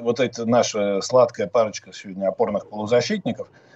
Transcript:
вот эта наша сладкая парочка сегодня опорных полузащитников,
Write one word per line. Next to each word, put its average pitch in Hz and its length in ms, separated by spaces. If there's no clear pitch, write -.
вот 117 200
эта 117 260
наша 104 560
сладкая 120 440
парочка 104 460
сегодня 95 360
опорных 104 420
полузащитников, 120 800